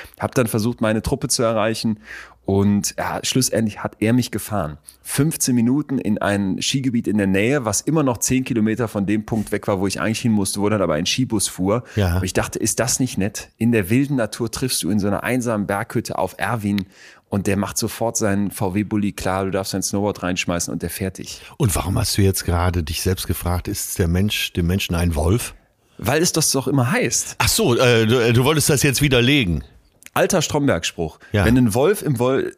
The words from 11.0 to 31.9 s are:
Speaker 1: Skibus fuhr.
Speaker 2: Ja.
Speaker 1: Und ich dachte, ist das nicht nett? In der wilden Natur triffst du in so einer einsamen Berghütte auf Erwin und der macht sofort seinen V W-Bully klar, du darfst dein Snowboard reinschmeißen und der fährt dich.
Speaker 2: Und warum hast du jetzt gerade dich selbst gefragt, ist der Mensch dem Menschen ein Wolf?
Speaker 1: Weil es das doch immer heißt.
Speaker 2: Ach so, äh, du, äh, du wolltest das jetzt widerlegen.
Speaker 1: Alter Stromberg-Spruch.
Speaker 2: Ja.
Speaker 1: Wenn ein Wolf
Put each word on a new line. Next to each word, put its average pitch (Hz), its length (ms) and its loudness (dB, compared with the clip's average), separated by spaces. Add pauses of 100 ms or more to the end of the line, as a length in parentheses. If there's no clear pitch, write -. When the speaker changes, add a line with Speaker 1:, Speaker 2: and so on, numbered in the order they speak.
Speaker 1:
Skibus 113 420 0
fuhr. 101 360 -2 (120)
Speaker 2:
Ja. 90 220 2
Speaker 1:
Und 95 60 0
ich 92 100 -4
dachte, - 260 -4
ist - 200 -2
das 117 200 0
nicht 127 200 -2
nett? - 380 -4
In 113 140 2
der 104 200 2
wilden 139 240 2
Natur 113 360 -4
triffst - 320 -4
du 80 60 -2
in 104 100 2
so 92 80 0
einer 98 160 -2
einsamen 113 440 -2
Berghütte - 500 -4
auf - 220 -2
Erwin 101 460 -2 (440)
und 98 160 -2
der 98 100 0
macht 98 220 -4
sofort 113 400 -4
seinen 101 320 0
V 92 240 -2
W-Bully 101 380 -2
klar, 95 340 -2
du 95 60 -4
darfst 98 240 -4
dein 95 80 -2
Snowboard 101 400 -2
reinschmeißen 87 500 -2
und 82 80 -6
der 87 80 -4
fährt 95 300 -6
dich. - 220 -14 (160)
Speaker 2:
Und 113 180 0
warum 98 240 -2
hast - 180 -2
du 104 60 4
jetzt 95 220 2
gerade 87 360 2
dich - 220 -4
selbst 92 240 -2
gefragt, 87 400 -2
ist - 320 -6
der 90 80 2
Mensch 95 460 0
dem 87 120 0
Menschen 87 300 0
ein 85 180 2
Wolf? 85 400 0 (460)
Speaker 1:
Weil 151 240 0
es 175 80 0
das 156 200 0
doch 135 160 -2
immer 131 240 2
heißt. - 460 -2
Speaker 2:
Ach 113 100 0
so, 135 300 2
äh, 117 300 6
du, 113 120 4
äh, 113 140 4
du 127 100 4
wolltest 151 280 2
das 139 100 2
jetzt 143 220 2
widerlegen. 120 600 2 (520)
Speaker 1:
Alter 180 260 2
Stromberg-Spruch. 101 800 -2 (140)
Speaker 2:
Ja. 104 120 4
Speaker 1:
Wenn 117 100 6
ein 123 200 4
Wolf 175 260 2